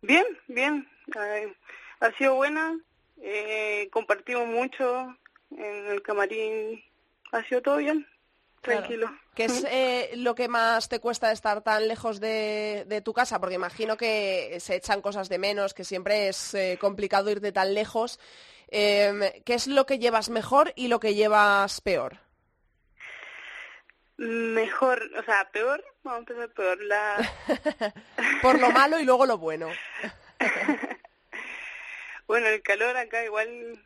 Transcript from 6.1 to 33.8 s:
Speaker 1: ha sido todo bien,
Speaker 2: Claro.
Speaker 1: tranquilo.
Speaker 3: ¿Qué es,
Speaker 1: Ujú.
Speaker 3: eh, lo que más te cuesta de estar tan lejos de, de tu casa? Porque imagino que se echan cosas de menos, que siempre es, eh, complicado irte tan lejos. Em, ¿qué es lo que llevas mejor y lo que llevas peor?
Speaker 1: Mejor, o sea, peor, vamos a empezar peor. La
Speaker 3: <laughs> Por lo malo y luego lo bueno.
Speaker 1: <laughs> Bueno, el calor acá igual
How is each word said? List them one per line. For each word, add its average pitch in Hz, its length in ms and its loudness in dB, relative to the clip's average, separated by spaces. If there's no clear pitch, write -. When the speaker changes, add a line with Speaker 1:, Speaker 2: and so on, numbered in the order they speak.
Speaker 1:
ha 226 140 -2
sido 247 180 0
todo 277 140 2
bien, 294 280 0
Speaker 2:
Claro. 226 200 0
Speaker 1:
tranquilo. 226 300 -4
Speaker 3:
¿Qué 226 100 0
es, 247 140 0
Speaker 1:
Ujú. - 120 -4
Speaker 3:
eh, 254 460 0
lo 240 180 0
que 247 120 -2
más 226 400 2
te 240 120 -4
cuesta 233 280 -2
de 214 60 4
estar 208 300 0
tan 220 240 2
lejos 220 320 -4
de, 214 680 -4
de 208 140 -4
tu 220 100 -6
casa? 226 280 2
Porque 185 160 -4
imagino 214 420 -2
que 196 640 -2
se 180 160 -4
echan 196 260 -2
cosas 196 280 -6
de 185 100 -2
menos, 196 340 -2
que 196 100 -12
siempre 196 460 0
es, - 240 -6
eh, 185 260 -2
complicado 196 520 0
irte 208 200 -2
tan 190 220 2
lejos. 220 460 -2
Em, 202 520 4
¿qué 240 100 0
es 233 120 -2
lo 269 200 4
que 269 100 0
llevas 226 320 2
mejor 233 460 2
y 247 140 -4
lo 220 100 4
que 214 160 0
llevas 208 680 4
peor? 156 380 -2
Speaker 1:
Mejor, 226 840 0
o 226 80 -6
sea, 202 280 2
peor, 247 320 -2
vamos 240 140 -8
a - 40 -6
empezar 233 320 -10
peor. 185 300 0
La 208 340 0
Speaker 3:
<laughs> - 960 -2
Por 254 180 8
lo 247 120 8
malo 285 280 6
y 302 60 0
luego 254 200 6
lo 240 120 2
bueno. 160 320 -4
Speaker 1:
<laughs> - 580 -2
Bueno, 226 200 2
el 214 140 2
calor 226 360 2
acá 233 260 -4
igual 220 240 -2